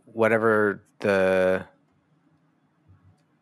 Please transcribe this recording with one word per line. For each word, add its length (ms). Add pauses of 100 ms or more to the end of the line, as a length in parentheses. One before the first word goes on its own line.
whatever 760 (180)
the, 640 (1800)